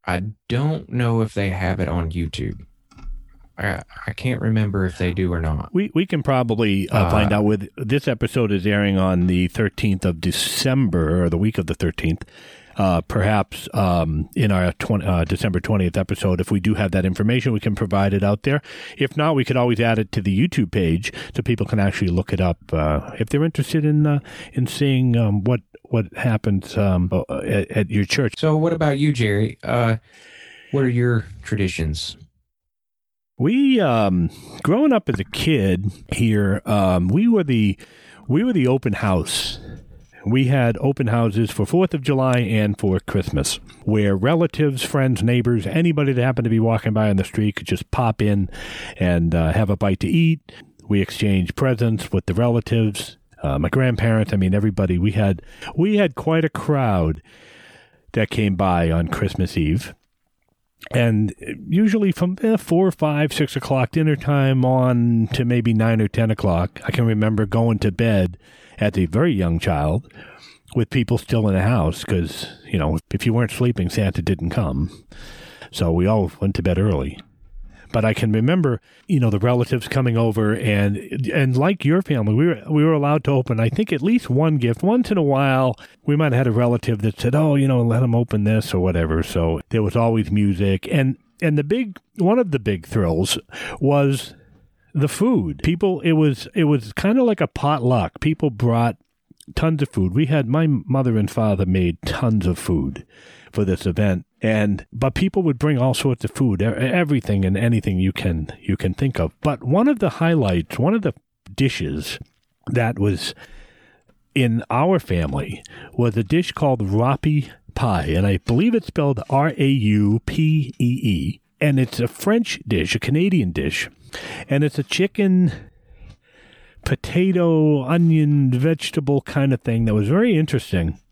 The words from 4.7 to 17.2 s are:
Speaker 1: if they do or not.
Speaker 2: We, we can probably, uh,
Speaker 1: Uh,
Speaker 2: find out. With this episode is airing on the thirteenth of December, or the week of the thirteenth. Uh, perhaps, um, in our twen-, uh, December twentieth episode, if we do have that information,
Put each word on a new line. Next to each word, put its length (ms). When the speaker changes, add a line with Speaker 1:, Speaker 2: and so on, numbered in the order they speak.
Speaker 1:
if 120
they 160
do 180
or 80
not. 320
Speaker 2:
We, 220
we 140
can 160
probably, 680
uh, 160
Speaker 1:
Uh, 60
Speaker 2:
find 200
out. 140
With 320
this 300
episode 440
is 140
airing 320
on 300
the 200
thirteenth 580
of 140
December, 1040
or 60
the 80
week 220
of 80
the 80
thirteenth. 500
Uh, 260
perhaps, 760
um, 600
in 160
our 220
twen-, 300
uh, 200
December 360
twentieth 360
episode, 460
if 80
we 100
do 140
have 160
that 160
information, 480